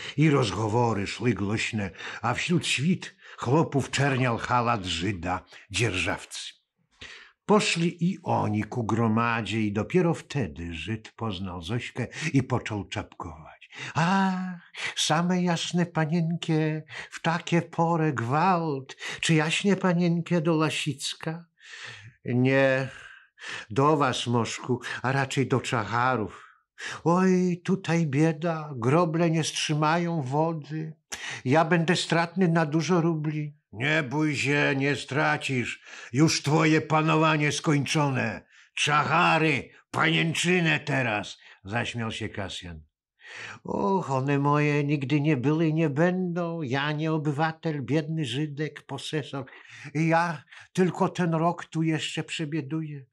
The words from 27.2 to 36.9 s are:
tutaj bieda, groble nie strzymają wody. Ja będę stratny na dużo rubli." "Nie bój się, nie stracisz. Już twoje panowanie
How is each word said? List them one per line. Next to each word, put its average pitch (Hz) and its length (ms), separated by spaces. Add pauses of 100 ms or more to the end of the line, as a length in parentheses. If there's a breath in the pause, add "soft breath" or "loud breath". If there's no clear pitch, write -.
tutaj 170 420
bieda, 156 680
groble 160 540
nie 160 140
strzymają 160 760
wody. 156 760 (500 loud breath)
Ja 156 200
będę 165 300
stratny 170 520
na 165 180
dużo 160 360
rubli." 151 540 (160)
"Nie 147 320
bój 147 320
się, 143 420
nie 139 180
stracisz. 143 880 (300 loud breath)
Już 156 300
twoje 156 380
panowanie 156 720